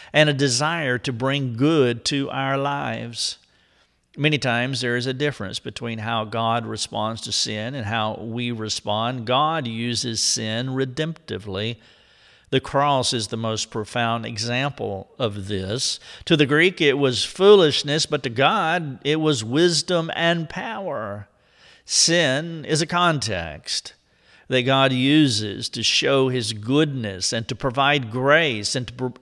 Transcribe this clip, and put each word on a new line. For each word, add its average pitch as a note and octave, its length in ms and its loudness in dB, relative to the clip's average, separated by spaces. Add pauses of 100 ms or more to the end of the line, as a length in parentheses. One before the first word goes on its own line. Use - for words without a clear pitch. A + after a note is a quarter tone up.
(120)
and D3+ 160 6
a D3 60 2
desire C#3 640 0
to C3 140 -4
bring C3 440 -2
good C3 500 4
to C#3 240 -2
our C3+ 280 -2
lives. B2 800 -4 (800)
Many D3 200 2
times B2 440 -2
there A#2+ 160 0
is A#2+ 100 -4
a C3 80 -2
difference B2+ 440 -4
between A#2 400 -8
how A2 260 -4
God A2+ 420 0
responds A2 560 -6
to - 100 -8
sin A2 420 -4
and B2 120 -8
how G#2+ 340 -2
we A#2 300 -6
respond. A2 760 -4
God C#3+ 420 2
uses A#2 540 -4
sin A2+ 500 -2
redemptively. A#2+ 1080 -4 (720)
The C3+ 100 2
cross C#3 540 2
is A2 140 -2
the A2+ 100 -6
most A2 320 -4
profound A#2 560 -2
example A#2 840 -4 (100)
of G2+ 300 -2
this. G2+ 500 -4 (280)
To E3+ 100 4
the D3 80 6
Greek, D#3+ 380 4
it C#3+ 160 4
was C3 260 2
foolishness, F3 800 6
but D3 200 -2
to C3+ 40 -6
God, D#3+ 760 0
it D3+ 160 0
was D3+ 220 2
wisdom E3 720 2
and E3+ 360 0
power. D3+ 800 -8 (580)
Sin D#3+ 800 2
is D3+ 160 2
a E3 40 0
context A2 1080 -2 (540)
that B2+ 140 2
God C3+ 300 4
uses B2+ 800 2
to A#2 120 -6
show C3+ 460 2
his A#2+ 240 -2
goodness A2+ 800 -2
and A2+ 160 -4
to B2+ 60 -6
provide C3+ 560 0
grace C3 640 2
and B2 120 -4
to A#2+ 60 -12
br-, B2 280 -6